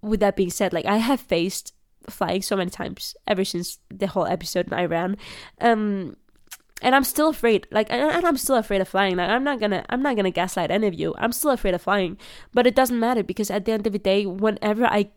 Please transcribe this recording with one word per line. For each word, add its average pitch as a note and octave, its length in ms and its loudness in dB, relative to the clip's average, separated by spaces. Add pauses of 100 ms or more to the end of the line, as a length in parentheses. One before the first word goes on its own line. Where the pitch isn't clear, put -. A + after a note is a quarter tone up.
With G#3+ 200 0
that G3+ 160 4
being F3+ 140 0
said, F#3+ 200 0
like, E3+ 140 -4
I G3+ 120 2
have A#3+ 220 2
faced - 540 -2 (360)
flying F3+ 320 -2
so G3 140 -2
many F#3 140 0
times - 460 -12 (120)
ever F#3+ 160 0
since - 360 -6 (100)
the F#3+ 180 -4
whole F3+ 180 -2
episode F3 420 -2
in - 60 -6
Iran, F3 440 -2 (420)
um, G#3 560 0 (680)
and B3+ 120 4
I'm C#4 80 4
still D4+ 260 2
afraid, A#3 400 0
like, G#3+ 220 0
and, A#3+ 100 -2
and D#4+ 240 0
I'm D4 120 2
still C4 180 0
afraid G3+ 260 0
of F#3+ 60 0
flying. F#3+ 300 2
Like, F3+ 120 0
I'm B3 140 2
not C#4 160 -2
gonna, G3+ 300 0
I'm B3+ 120 -2
not C#4 140 0
gonna F#3+ 160 2
gaslight F3 400 -2
any G#3+ 160 2
of F3 80 0
you. D#3+ 240 -2
I'm A#3 120 0
still D4 200 0
afraid G3+ 240 0
of F3 80 -4
flying, F#3+ 340 0 (360)
but B3 120 4
it B3+ 80 6
doesn't B3 260 4
matter, A#3 220 2
because F#3+ 300 -4
at G3 140 -2
the A3+ 60 0
end G#3+ 140 -2
of G#3+ 80 0
the G3+ 60 -2
day, G3+ 260 2
whenever G#3+ 600 0
I G3+ 320 2